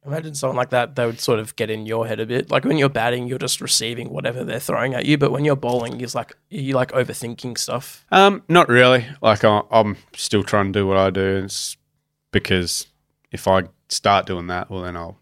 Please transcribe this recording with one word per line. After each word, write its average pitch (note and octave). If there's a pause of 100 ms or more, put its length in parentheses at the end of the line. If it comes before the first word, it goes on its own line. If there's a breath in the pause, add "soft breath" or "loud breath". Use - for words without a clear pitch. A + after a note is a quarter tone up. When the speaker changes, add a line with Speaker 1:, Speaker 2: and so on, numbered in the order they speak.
Speaker 1:
Imagine D#3
someone C3
like B2
that, B2
they B2
would A#2
sort A#2
of G#2+
get G#2+
in A2
your A2+
head A2
a A2+
bit. B2
Like, C3
when F#3
you're C#3
batting, B2
you're B2+
just B2+
receiving A#2+
whatever B2
they're A#2
throwing B2
at B2
you, D3
but C#3+
when C#3
you're C#3+
bowling, A#2+
you're B2
like, - (120)
you're, C3+
like, B2+
overthinking A#2+
stuff. -
Speaker 2:
Um, G3
not E3
really. B2+ (160)
Like, A2
I, G#2
I'm G#2+ (180)
still -
trying G2
to G2+
do G2
what F#2+
I F#2+
do. F#2+
It's - (560)
because F#2 (440)
if -
I F#2+ (260)
start G2+
doing F2
that, F2+
well, F#2
then F2+
I'll E2+